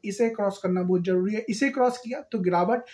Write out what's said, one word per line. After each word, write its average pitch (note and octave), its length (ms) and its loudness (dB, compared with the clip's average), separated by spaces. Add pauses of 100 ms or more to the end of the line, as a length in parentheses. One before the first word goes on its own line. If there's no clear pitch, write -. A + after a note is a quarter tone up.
इसे G3+ 260 0
cross G3+ 320 -2
करना F#3 200 0
बहुत F3+ 220 2
जरूरी F#3 300 0
है। G#3+ 140 -4
इसे C4+ 220 0
cross B3 280 0
किया B3+ 240 -10
तो - 180 -6
गिरावट, F3+ 540 2